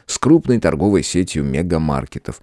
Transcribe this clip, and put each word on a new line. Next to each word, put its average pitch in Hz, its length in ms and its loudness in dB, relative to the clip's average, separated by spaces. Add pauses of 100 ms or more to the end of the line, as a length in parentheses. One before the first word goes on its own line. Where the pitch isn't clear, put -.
с - 140 -8
крупной 127 420 4
торговой 85 420 2
сетью 87 400 -2
мегамаркетов, 76 1000 -4